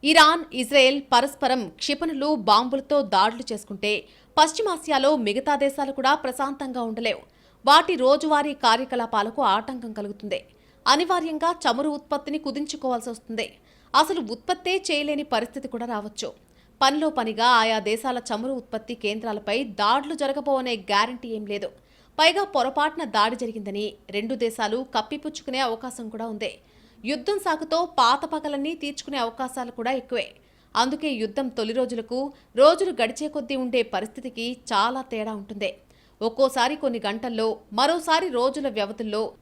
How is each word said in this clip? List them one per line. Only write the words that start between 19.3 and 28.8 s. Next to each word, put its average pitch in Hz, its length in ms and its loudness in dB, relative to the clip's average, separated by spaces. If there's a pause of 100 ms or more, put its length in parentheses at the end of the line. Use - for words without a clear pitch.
దాడులు 269 400 2
జరగబోవనే 269 520 -2 (160)
గ్యారంటీ 233 460 0
ఏం 214 160 -8
లేదు. 202 160 -6 (500)
పైగా 339 260 4 (100)
పొరపాటున 294 500 0 (140)
దాడి 226 240 4
జరిగిందని 208 440 -8 (300)
రెండు 220 180 -4 (120)
దేశాలు 226 320 -2 (180)
కప్పిపుచ్చుకునే 277 720 -4
అవకాశం 233 460 -8
కూడా 226 200 -8
ఉంది. 208 180 -6 (520)
యుద్ధం 254 400 -2
సాకుతో 320 340 0 (200)
పాత 254 240 6 (100)
పగలన్నీ 302 380 -4 (120)